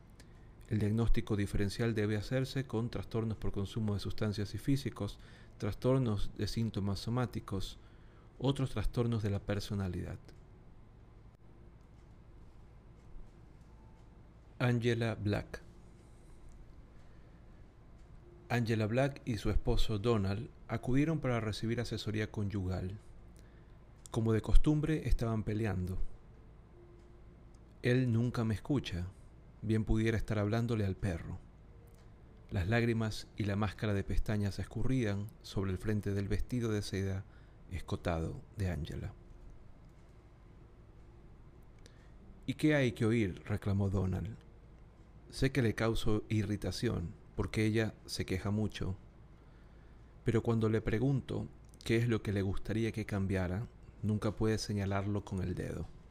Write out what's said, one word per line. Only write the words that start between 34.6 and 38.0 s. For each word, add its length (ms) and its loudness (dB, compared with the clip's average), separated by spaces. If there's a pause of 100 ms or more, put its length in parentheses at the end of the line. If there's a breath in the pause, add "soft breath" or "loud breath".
sobre 300 -2
el 80 0
frente 340 0
del 140 0
vestido 440 0
de 120 0
seda 420 -2 (460 loud breath)
escotado 680 -4 (160)